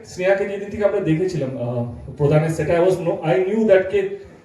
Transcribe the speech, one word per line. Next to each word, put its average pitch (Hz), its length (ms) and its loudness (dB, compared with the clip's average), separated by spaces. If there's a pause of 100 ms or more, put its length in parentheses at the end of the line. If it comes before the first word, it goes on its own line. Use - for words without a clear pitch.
স্নেহাকে 196 400 0
যেদিন 202 240 -8
থেকে 202 160 -2
আমরা 196 140 0
দেখেছিলাম, 160 580 0
আহ, 120 340 -4 (260)
প্রধানের 151 320 4
সেটে, 170 280 0
I 170 40 4
was 180 120 4
no-, 165 340 -4
I 185 220 2
knew 214 200 2
that 190 220 6
কে 196 180 0 (360)